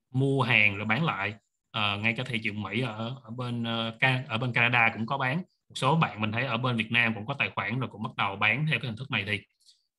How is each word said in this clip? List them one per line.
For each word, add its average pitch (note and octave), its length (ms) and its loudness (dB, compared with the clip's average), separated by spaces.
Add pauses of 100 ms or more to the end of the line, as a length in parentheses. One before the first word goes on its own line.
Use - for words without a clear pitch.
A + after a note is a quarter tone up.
(120)
mua C3+ 300 2
hàng G#2+ 360 4
rồi G#2+ 80 -4
bán A#2 200 2
lại. G2+ 300 -2 (360)
Ờ, G#2 260 0
ngay A2 200 0
cả B2+ 100 -4
thị A#2 160 -4
trường G#2+ 200 -4
Mỹ A2 180 -2
ở, A#2 420 -4
ở - 80 -16
bên, A#2+ 320 -4
ờ, A2+ 360 -2
Ca-, C3 280 2
ở A2+ 100 -2
bên B2 160 -2
Canada A#2+ 400 4
cũng A2 120 -4
có C#3 120 -2
bán. C3+ 200 0
Một - 380 -12
số C3+ 200 4
bạn C3+ 260 2
mình G#2+ 100 0
thấy A#2 120 0
ở B2 140 0
bên B2 200 0
Việt A2 140 -2
Nam A#2+ 220 4
cũng G#2 120 -8
có C#3 80 -4
tài A#2 160 -2
khoản G#2 300 -4
rồi A#2 120 -4
cũng G#2 120 -10
bắt A2 140 -8
đầu G2+ 180 0
bán G#2+ 340 2
theo B2+ 100 0
cái B2+ 80 -6
hình A2 100 -6
thức C3 140 -12
này. G#2+ 160 0
Thì G#2 140 -2 (580)